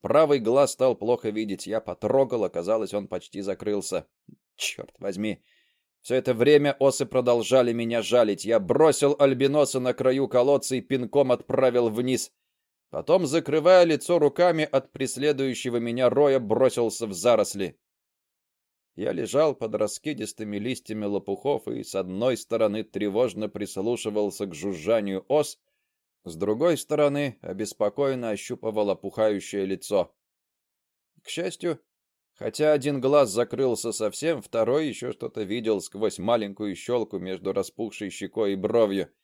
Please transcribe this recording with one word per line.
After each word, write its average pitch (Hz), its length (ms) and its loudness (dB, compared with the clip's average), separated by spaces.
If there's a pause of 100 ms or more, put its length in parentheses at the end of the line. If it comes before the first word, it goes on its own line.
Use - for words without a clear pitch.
Правый 143 380 4
глаз 127 340 2
стал 127 240 0
плохо 113 340 -2
видеть. 104 360 -6
Я 107 140 -2
потрогал, 113 640 0
оказалось, 95 500 -2
он 101 140 -4
почти 92 340 -10
закрылся. 95 640 -6 (500)
Черт - 420 -10
возьми! 101 440 -6 (580)
Все - 140 -4
это 131 200 0
время 143 440 6
осы 135 260 2
продолжали 123 680 2
меня 117 300 -2
жалить. 107 420 2
Я 113 160 2
бросил 143 580 4
альбиноса 139 600 2
на 127 140 0
краю 131 340 2
колодца 135 500 2
и 120 40 -2
пинком 127 520 0
отправил 123 580 2
вниз. 123 420 -2 (580)
Потом, 160 360 0
закрывая 160 580 4
лицо 165 340 0
руками 160 460 2
от - 280 -2
преследующего 131 840 -2
меня 120 300 0
роя, 135 300 4
бросился 117 680 2
в 101 60 -8
заросли. 98 680 0 (1160)
Я 98 180 -4
лежал 120 420 0
под 110 200 -8
раскидистыми 107 840 -6
листьями 107 480 -8
лопухов 101 640 -4
и 113 140 -8
с - 120 -14
одной 98 420 -2
стороны 110 480 -2
тревожно 107 640 -2
прислушивался 104 1000 -4
к 87 80 -12
жужжанию 95 760 -4
ос, 147 320 -2 (640)
с 85 120 -14
другой 110 420 0
стороны 143 640 0
обеспокоенно 113 880 -4
ощупывал 107 600 -4
опухающее 101 760 -2
лицо. 95 500 -2 (1040)
К - 60 -20
счастью, 170 500 -6 (540)
хотя 151 400 0
один 139 280 0
глаз 135 280 4
закрылся 117 640 -2
совсем, 120 480 -4
второй 120 480 0
еще 120 240 -8
что-то - 300 -8
видел 107 400 -2
сквозь 101 360 -4
маленькую 101 560 -2
щелку 113 440 -4
между 92 340 -6
распухшей 98 560 -6
щекой 101 460 -4
и - 20 -6
бровью. 101 540 0 (140)